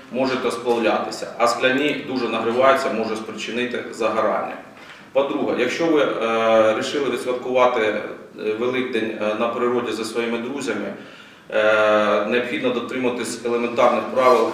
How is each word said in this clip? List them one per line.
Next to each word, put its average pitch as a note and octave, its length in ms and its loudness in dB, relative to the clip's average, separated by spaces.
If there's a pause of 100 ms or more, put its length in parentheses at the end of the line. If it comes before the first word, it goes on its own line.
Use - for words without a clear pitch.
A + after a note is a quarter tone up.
(120)
можуть B2 340 -2
розплавлятися, A2+ 840 -2 (100)
а A#2+ 100 2
скляні C3 600 0
дуже A#2+ 220 -2
нагріваються, A#2 640 2
може G#2+ 220 -4
спричинити A2 760 -6
загорання. - 640 0 (600)
По-друге, C3+ 460 0
якщо B2+ 260 0
ви, D3+ 160 4
е, A2+ 800 4
рішили C3+ 300 -2
відсвяткувати, B2 720 2
е, G#2 200 0 (520)
Великдень, A2+ 680 -2
е, G#2+ 180 -2
на A#2 80 0
природі A#2+ 440 0
зі G#2+ 140 -4
своїми A#2 320 -4
друзями, A#2 560 -6 (580)
е, G#2+ 720 4
необхідно B2 440 0
дотриматись A#2 760 -4
елементарних A#2 580 2
правил A2+ 500 4